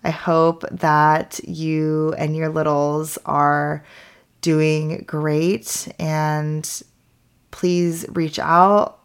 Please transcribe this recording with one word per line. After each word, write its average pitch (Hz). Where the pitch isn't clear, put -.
I 175
hope 165
that 151
you 156
and 156
your 160
littles 151
are 147
doing 156
great, 156
and 151
please 175
reach 160
out 185